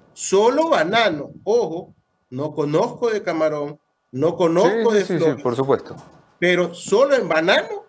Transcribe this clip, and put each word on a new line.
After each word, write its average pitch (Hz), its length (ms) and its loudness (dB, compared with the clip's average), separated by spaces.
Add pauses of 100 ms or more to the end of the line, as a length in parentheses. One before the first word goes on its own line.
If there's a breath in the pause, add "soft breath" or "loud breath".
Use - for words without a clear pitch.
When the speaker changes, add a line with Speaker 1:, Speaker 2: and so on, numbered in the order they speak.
(140)
Speaker 1:
Solo 254 560 2
banano. 185 640 0 (120)
Ojo, 190 500 -2 (360)
no 139 260 -8
conozco 175 540 -2
de 208 120 -2
camarón, 151 580 -4 (320)
no 147 240 -2
conozco 196 560 2
Speaker 2:
Sí, 208 60 4
Speaker 1:
de 190 80 2
Speaker 2:
sí, 185 80 -4
sí, 160 60 0
Speaker 1:
flores. 156 240 0
Speaker 2:
por 123 120 -2
supuesto. 135 400 -2 (440)
Speaker 1:
Pero 175 340 0
solo 269 420 2
en 208 120 0
banano 202 600 0